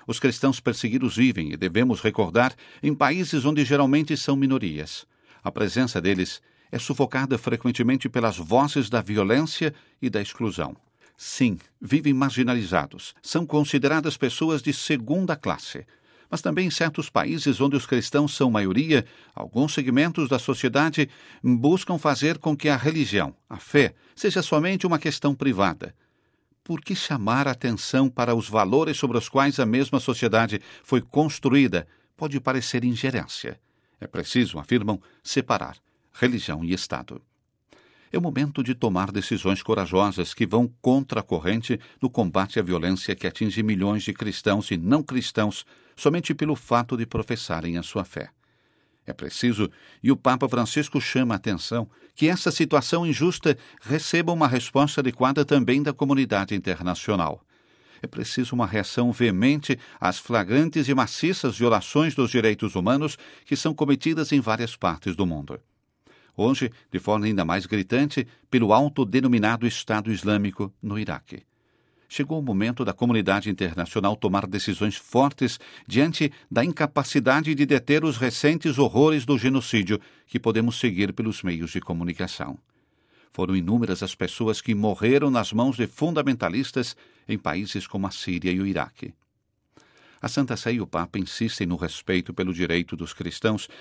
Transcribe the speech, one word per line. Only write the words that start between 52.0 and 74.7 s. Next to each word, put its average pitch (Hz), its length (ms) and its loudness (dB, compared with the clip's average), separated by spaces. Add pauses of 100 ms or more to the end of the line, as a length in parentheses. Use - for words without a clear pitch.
que 151 140 2
essa 180 220 0
situação 156 560 2
injusta 156 500 2 (240)
receba 165 520 0
uma 156 160 2
resposta 139 520 2
adequada 131 440 2
também 139 380 4
da 143 100 -2
comunidade 131 640 0
internacional. 90 920 -2 (580)
É - 40 -8
preciso 120 480 -4
uma 120 120 2
reação 110 460 0
veemente 123 640 2 (220)
às 90 180 0
flagrantes 123 680 0
e 139 60 2
maciças 131 640 0
violações 120 580 2
dos 123 160 0
direitos 110 440 2
humanos 135 420 0 (280)
que 143 120 -2
são 160 160 -2
cometidas 147 600 -2
em 143 80 4
várias 110 360 -2
partes 87 380 -2
do 92 100 -2
mundo. 73 360 -6 (760)
Hoje, 120 340 0 (220)
de 95 60 -4
forma 104 280 0
ainda 98 180 0
mais 90 200 -2
gritante, 120 640 0 (240)
pelo 113 220 4
autodenominado 120 920 2
Estado 110 460 -2
Islâmico 101 680 -2
no 104 160 -6
Iraque. - 460 -10 (640)
Chegou 151 300 -4
o 151 40 -2
momento 120 420 0
da 98 80 0
comunidade 104 580 2
internacional 92 640 -2
tomar 98 320 0
decisões 101 480 -2